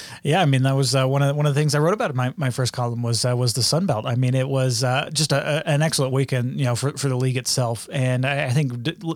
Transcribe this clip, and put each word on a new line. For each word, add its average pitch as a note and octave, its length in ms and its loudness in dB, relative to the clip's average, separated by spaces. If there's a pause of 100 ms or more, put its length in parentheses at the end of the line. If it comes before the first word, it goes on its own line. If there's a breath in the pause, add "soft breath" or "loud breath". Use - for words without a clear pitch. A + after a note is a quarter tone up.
(220 loud breath)
Yeah, E3+ 200 4
I D#3+ 40 4
mean, C3+ 160 4
that C3+ 120 2
was, C3+ 220 2
uh, C3 100 4
one C#3 160 2
of, C#3+ 140 0
one D3+ 100 2
of C#3+ 80 2
the D3 60 2
things D3+ 140 2
I D3 40 2
wrote E3 160 2
about G#3+ 160 -2
in B2+ 60 -6
my, B2+ 200 0
my C3+ 140 -2
first A#2+ 220 -2
column A#2+ 300 -4
was, A#2 220 0
uh, B2 120 2
was B2 160 0
the B2 100 -2
Sun E3+ 240 0
Belt. A2 180 -2
I B2 120 -2
mean, B2+ 180 2
it C3 140 0
was, C3 340 0
uh, C3 300 0
just D3 200 0
a, C3+ 40 4
a, D3+ 320 -2
an D3 120 2
excellent C3+ 320 0
weekend, C3 460 -2
you C#3 80 0
know, A#2+ 80 2
for, C3+ 180 -2
for C#3 160 -4
the B2+ 80 0
league B2+ 200 0
itself. A#2+ 560 -2
And B2+ 320 0
I, C#3+ 220 0
I B2+ 40 -2
think B2 320 0
d-, D#3 140 -4 (200)